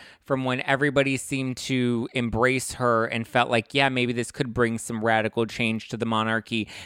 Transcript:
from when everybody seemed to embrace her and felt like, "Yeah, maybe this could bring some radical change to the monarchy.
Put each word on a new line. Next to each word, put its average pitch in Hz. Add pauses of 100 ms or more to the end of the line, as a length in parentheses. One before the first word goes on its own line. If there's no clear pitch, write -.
(240)
from 131
when 127
everybody 135
seemed 131
to 123
embrace 123
her 117
and 117
felt 123
like, 117
"Yeah, 139
maybe 123
this 117
could 127
bring 117
some 110
radical 110
change 110
to 120
the 110
monarchy. 110 (160)